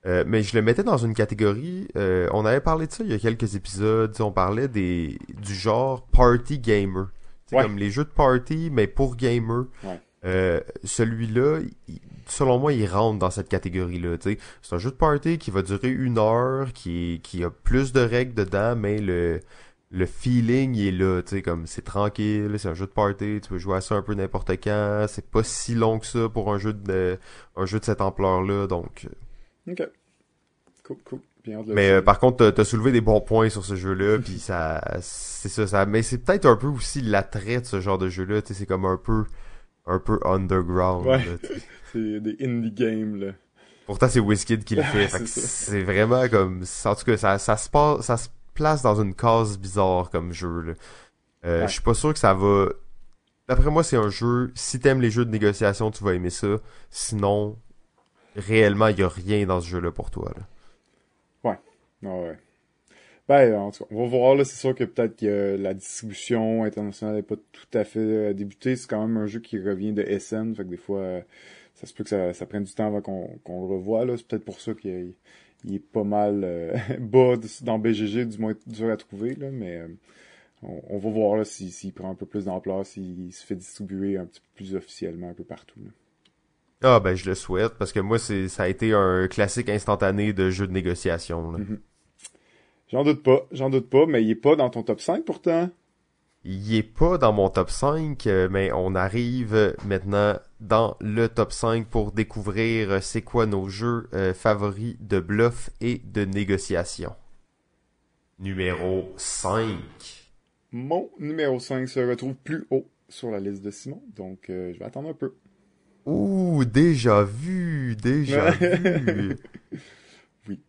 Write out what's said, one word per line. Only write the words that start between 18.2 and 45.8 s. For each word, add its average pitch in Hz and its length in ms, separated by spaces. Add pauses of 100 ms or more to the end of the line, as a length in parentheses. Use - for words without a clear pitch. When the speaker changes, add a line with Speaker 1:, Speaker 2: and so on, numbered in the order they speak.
Speaker 1:
dedans, 104 420
mais 104 240
le, 87 400 (500)
le 90 160
feeling, 123 680
il 101 120
est 92 40
là, 92 300
tu 98 140
sais, 95 60
comme 85 240
c'est - 160
tranquille, 104 760
c'est 98 100
un 82 60
jeu 95 120
de - 60
party, 104 500
tu - 60
peux 92 100
jouer 92 200
à - 20
ça 104 160
un 98 60
peu 104 120
n'importe 95 360 (120)
quand, 104 460
c'est - 200
pas 113 140
si - 320
long 110 240
que 110 80
ça 113 220
pour 107 240
un 101 60
jeu 107 140
de, 95 460 (380)
un 95 100
jeu 104 140
de - 40
cette 104 160
ampleur-là, 98 680
donc. 85 380 (600)
Speaker 2:
Ok. 180 140 (1000)
Cool, 131 200
cool. 131 140 (260)
Bien 110 160
hâte 107 40
de 107 60
le 104 40
Speaker 1:
Mais, 104 100
Speaker 2:
essayer. 98 140
Speaker 1:
euh, 92 40
par 101 160
contre, 127 200
t'as, 107 140
t'as 107 120
soulevé 113 280
des 117 80
bons 107 220
points 110 260
sur 104 160
ce 98 100
jeu-là, 95 440
Speaker 2:
<laughs> 127 60
Speaker 1:
puis - 140
ça, 80 440 (180)
c'est - 480
ça, 107 180
ça, 98 200
mais 110 160
c'est 120 160
peut-être 190 280
un 120 100
peu 120 100
aussi 139 340
l'attrait 104 600
de 123 40
ce 98 140
genre 95 180
de 92 120
jeu-là, 95 320
tu - 60
sais, 95 120
c'est 101 60
comme 92 180
un 92 140
peu, - 260 (640)
un 92 120
peu 107 260
underground, 92 840
Speaker 2:
Ouais. 131 120
Speaker 1:
là, 92 140 (100)
tu - 60
sais. - 180
Speaker 2:
<laughs> - 260
C'est 107 280
des 107 160 (100)
indie 117 240
games, 110 460
là. 98 160 (540)
Speaker 1:
Pourtant, 104 220
c'est 120 120
WizKid 107 420
qui 110 140
le 156 60
Speaker 2:
<laughs> - 20
Speaker 1:
fait, 123 140
Speaker 2:
Ouais, 98 100
Speaker 1:
fait - 100
que 117 80
Speaker 2:
c'est - 140
ça. - 320
Speaker 1:
c'est 98 100